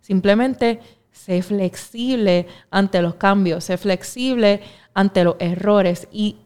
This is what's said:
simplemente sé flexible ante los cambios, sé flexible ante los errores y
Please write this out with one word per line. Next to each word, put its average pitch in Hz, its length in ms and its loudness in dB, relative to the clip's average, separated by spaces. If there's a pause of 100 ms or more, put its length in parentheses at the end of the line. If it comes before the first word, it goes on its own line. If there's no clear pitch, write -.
simplemente 226 760 0 (320)
sé 180 320 -4
flexible 202 1040 -2 (240)
ante 190 320 0
los 175 140 -2
cambios, 190 480 0
sé 180 140 -4
flexible 208 840 0 (340)
ante 196 300 2
los 175 160 2
errores 180 720 0
y 208 340 -4